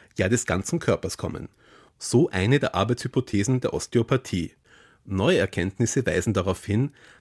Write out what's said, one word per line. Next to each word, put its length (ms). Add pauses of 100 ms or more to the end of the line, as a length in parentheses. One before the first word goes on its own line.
(180)
ja 100
des 180
ganzen 340
Körpers 380
kommen. 300 (500)
So 320
eine 300
der 160
Arbeitshypothesen 840
der 120
Osteopathie. 800 (520)
Neue 320
Erkenntnisse 680
weisen 280
darauf 320
hin, 260 (300)